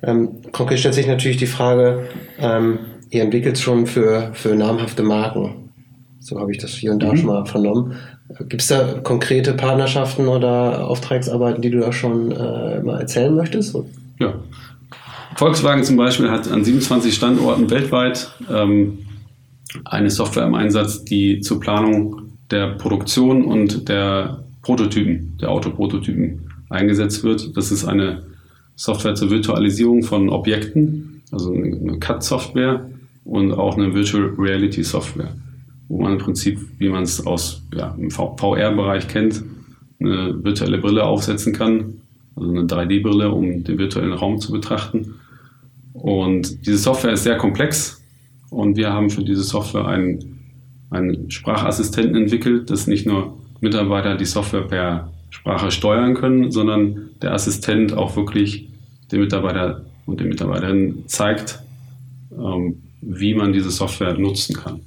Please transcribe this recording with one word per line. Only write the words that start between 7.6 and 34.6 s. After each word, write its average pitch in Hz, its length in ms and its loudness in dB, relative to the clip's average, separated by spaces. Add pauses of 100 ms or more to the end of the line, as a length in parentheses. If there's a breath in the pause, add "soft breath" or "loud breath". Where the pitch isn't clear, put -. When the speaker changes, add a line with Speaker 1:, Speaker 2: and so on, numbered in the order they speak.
Speaker 1:
Gibt's - 180 -4
da 131 380 2
konkrete 127 480 2
Partnerschaften 131 760 0
oder 123 640 2
Auftragsarbeiten, 123 760 0
die 120 80 2
du 120 80 2
da 117 140 2
schon, 117 400 0
äh, 113 500 -2
mal 120 160 -2
erzählen 131 340 2
möchtest? 170 440 0 (420)
Speaker 2:
Ja. 104 160 0 (1000 loud breath)
Volkswagen 143 480 4
zum 131 120 4
Beispiel 123 320 4
hat 110 220 0
an 107 140 2
siebenundzwanzig 120 500 4
Standorten 120 560 4
weltweit, 127 600 2 (200)
ähm, 101 460 4 (880 loud breath)
eine 104 260 0
Software 113 340 0
im 117 100 2
Einsatz, 104 500 0
die 101 360 2
zur - 200 -2
Planung 107 640 0 (280)
der 101 200 0
Produktion 127 720 2
und 107 440 0
der 98 540 0 (200)
Prototypen, 101 800 0
der 82 100 -2
Autoprototypen - 1000 -2 (180 loud breath)
eingesetzt 101 540 0
wird. 110 340 -2
Das 98 140 -2
ist 101 140 -2
eine 95 400 0 (500 loud breath)
Software 107 400 -2
zur 101 160 0
Virtualisierung 110 720 2
von 98 280 2
Objekten, 107 1000 0
also 90 220 -4
eine, 87 240 -2
eine 87 240 -4
cat-Software 127 880 -2 (340 loud breath)
und 98 280 0
auch 98 240 0
eine 98 180 2
Virtual 101 440 2
Reality 98 440 0